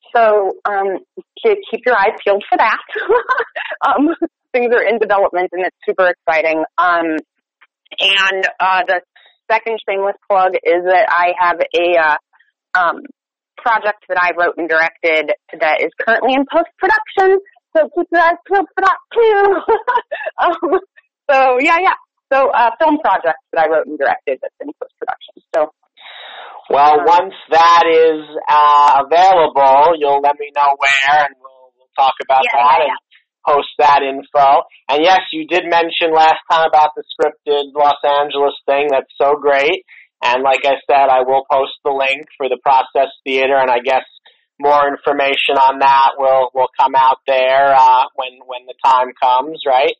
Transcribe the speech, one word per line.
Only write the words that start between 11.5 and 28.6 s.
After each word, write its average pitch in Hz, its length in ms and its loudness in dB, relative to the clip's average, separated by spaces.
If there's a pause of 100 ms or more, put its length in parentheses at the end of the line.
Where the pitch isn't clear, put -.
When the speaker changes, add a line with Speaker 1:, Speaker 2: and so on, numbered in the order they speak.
Speaker 1:
a, 175 240 0
uh, 160 200 0 (580)
um, 175 260 -2 (560)
project 208 520 -4
that 185 120 -4
I 175 160 0
wrote 170 200 -2
and 160 120 -8
directed 160 600 -2 (280)
that 156 220 -2
is 160 80 -4 (100)
currently 254 360 0
in 269 160 0
post-production. 381 880 0 (360)
So 302 200 0
keep 349 160 -4
your 339 100 2
eyes 339 160 2 (100)
peeled 381 280 -2
for 381 60 -4
that 370 160 0 (160)
too. 403 520 2
<laughs> - 760 -4
Um, 349 380 -2 (500)
so 262 300 2
yeah, 330 220 0
yeah. 370 140 0 (360)
So, 269 200 2
uh, 240 280 0
film 311 200 2
project 170 400 -2 (140)
that 160 120 0
I - 40 -2
wrote 160 180 -2
and 151 100 -12
directed 135 440 -4
that's - 200 -12
in 143 60 -12 (120)
post-production. - 600 -14 (140)
So. 156 160 -2 (1000)
Speaker 2:
Well, 151 320 4
Speaker 1:
Um, 143 40 -2
Speaker 2:
once 175 280 2 (160)
that 170 400 4
is, 160 340 2 (240)
uh, 147 580 4